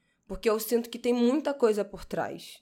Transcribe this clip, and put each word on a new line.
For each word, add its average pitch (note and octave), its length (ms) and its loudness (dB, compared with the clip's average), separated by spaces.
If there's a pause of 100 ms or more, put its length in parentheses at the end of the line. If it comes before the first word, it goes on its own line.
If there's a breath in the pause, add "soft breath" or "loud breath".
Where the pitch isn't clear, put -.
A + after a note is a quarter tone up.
(280)
porque G3 220 -2
eu A3 100 2
sinto A#3 300 0
que - 80 -10
tem A#3+ 160 0
muita C#4 400 2
coisa G#3+ 320 2
por F#3 200 -16
trás E3 560 -8